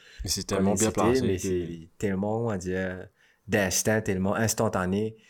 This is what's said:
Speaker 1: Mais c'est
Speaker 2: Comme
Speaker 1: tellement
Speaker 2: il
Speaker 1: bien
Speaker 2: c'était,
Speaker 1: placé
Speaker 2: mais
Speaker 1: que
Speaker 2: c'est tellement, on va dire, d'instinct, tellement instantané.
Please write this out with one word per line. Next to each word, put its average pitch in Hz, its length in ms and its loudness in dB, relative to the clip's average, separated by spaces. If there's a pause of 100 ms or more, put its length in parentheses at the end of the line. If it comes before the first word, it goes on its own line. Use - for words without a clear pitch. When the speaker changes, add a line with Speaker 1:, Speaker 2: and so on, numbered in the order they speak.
(240)
Speaker 1:
Mais 101 40 -8
c'est 90 180 -4
Speaker 2:
Comme 98 120 -2
Speaker 1:
tellement 98 160 2
Speaker 2:
il 92 40 0
Speaker 1:
bien 107 100 2
Speaker 2:
c'était, 104 120 0
Speaker 1:
placé 123 220 4
Speaker 2:
mais 98 140 2
Speaker 1:
que 87 60 -6
Speaker 2:
c'est 85 540 -4
tellement, 104 480 -2
on 117 40 -2
va 104 100 -2
dire, 92 500 -4 (400)
d'instinct, 107 540 2
tellement 98 320 0
instantané. 107 840 0 (140)